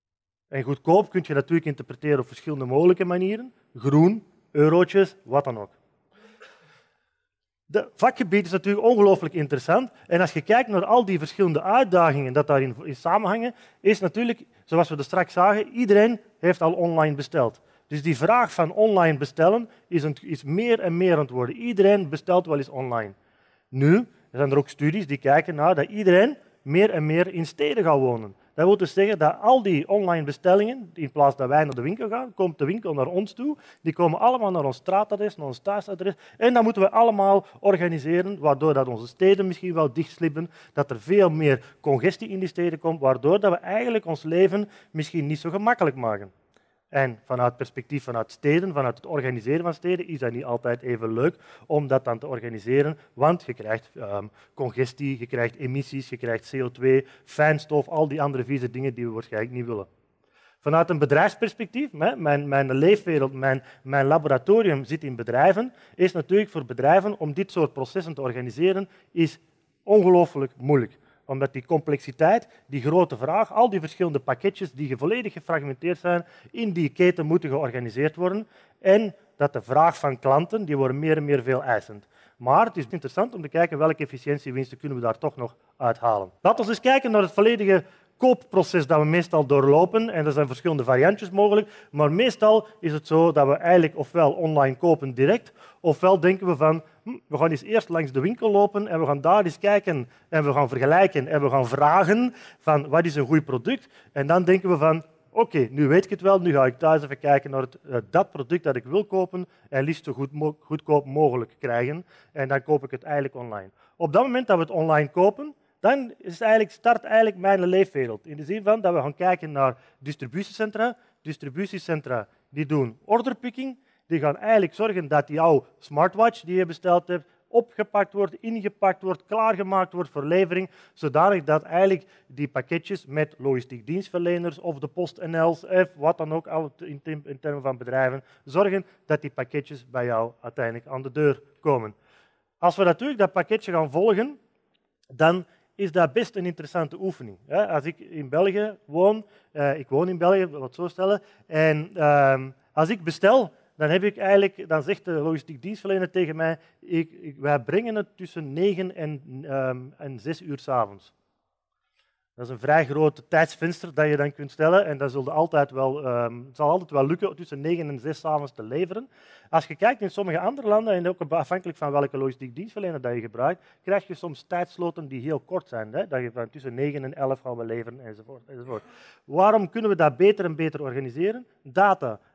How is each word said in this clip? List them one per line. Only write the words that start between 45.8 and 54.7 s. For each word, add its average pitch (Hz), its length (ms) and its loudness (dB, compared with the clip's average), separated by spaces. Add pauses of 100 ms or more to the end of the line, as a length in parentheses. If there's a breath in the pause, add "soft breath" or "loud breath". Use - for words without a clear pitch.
maken. 104 360 -6 (560)
En 131 360 -2
vanuit 123 240 0
het 123 80 -6
perspectief 135 480 -10
vanuit 117 260 -6
steden, 170 420 0
vanuit 131 240 -2
het - 100 -20
organiseren 131 560 -4
van 170 120 -4
steden, 175 340 -6
is 160 100 -10
dat 120 140 -4
niet 120 120 -8
altijd 120 380 -4
even 113 300 -6
leuk 131 240 -2 (300 soft breath)
om 147 200 -2
dat 131 180 0
dan 117 140 -6
te 131 80 -14
organiseren, 123 720 -2 (140 soft breath)
want 160 340 0
je 123 80 -8
krijgt, 110 420 -6
ehm, 101 300 -8 (280 soft breath)
congestie, 131 640 -6